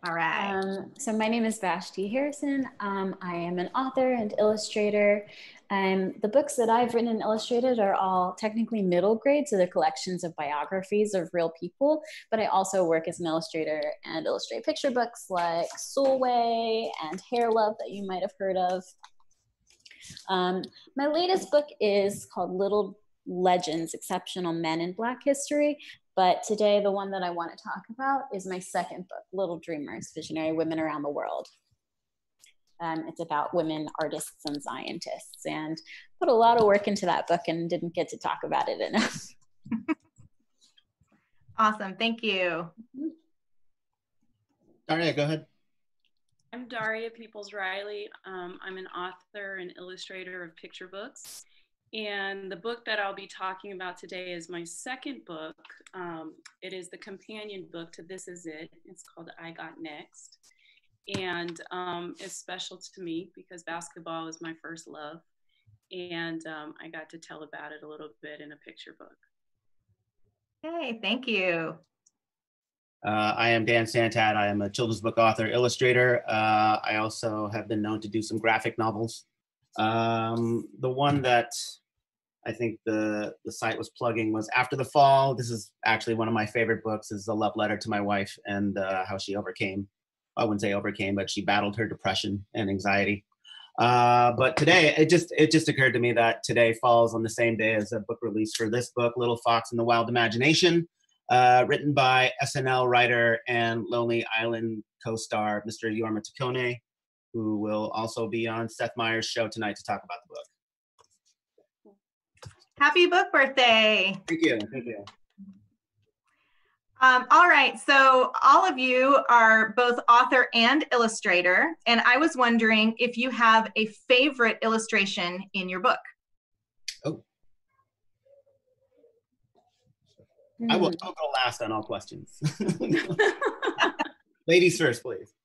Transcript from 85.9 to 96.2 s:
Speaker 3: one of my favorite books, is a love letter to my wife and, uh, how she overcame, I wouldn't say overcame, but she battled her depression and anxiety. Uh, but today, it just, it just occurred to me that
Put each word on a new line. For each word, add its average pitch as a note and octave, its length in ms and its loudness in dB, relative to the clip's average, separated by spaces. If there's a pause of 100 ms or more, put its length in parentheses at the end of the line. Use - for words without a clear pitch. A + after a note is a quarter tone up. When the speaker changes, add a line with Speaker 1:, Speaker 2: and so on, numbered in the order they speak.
Speaker 3:
one A2+ 140 -2
of A#2 60 0
my G#2+ 120 0
favorite A2+ 360 0
books, G#2+ 280 -6
is G#2 180 -10
a A2+ 60 -2
love G#2+ 220 0
letter G#2+ 200 -2
to G2+ 120 -10
my G#2 120 -2
wife G2+ 360 -2 (100)
and, G2+ 300 -2
uh, F#2+ 280 -2
how G2 140 -6
she G2 180 -6
overcame, G2+ 500 -6 (500)
I A2+ 80 0
wouldn't G#2 160 -2
say G#2 120 -2
overcame, G2+ 420 -4
but G2 160 -4
she G2+ 120 -6
battled G2+ 340 0
her A2+ 100 -2
depression G2 580 -4 (100)
and G#2 160 -2
anxiety. G2 540 0 (540)
Uh, B2 540 6
but B2+ 240 2
today, D#3 400 6
it D#3 120 6
just, E3+ 280 4
it D#3 160 6
just D#3+ 160 4
occurred C3 240 2
to A#2 80 0
me A#2+ 120 2
that A2+ 300 2